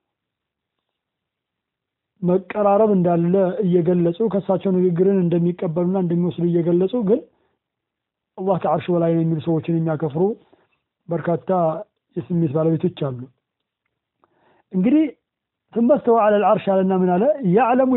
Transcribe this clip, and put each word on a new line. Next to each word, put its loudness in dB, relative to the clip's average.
መቀራረብ 0
እንዳለ 0
እየገለጹ 0
ከእሳቸው -2
ንግግርን 2
እንደሚቀበሉና -2
እንደሚወስዱ -2
እየገለጹ 0
ግን 2
አላህ -2
ከዐርሽ -2
በላይ 2
ነው 2
የሚሉ -2
ሰዎችን -2
የሚያከፍሩ -2
በርካታ -4
የስሜት -2
ባለቤቶች -2
አሉ። -6
እንግዲህ 2
ثم 2
استوى 2
على 2
العرش 0
አለና 2
ምን 2
አለ? 2
ያዕለሙ 2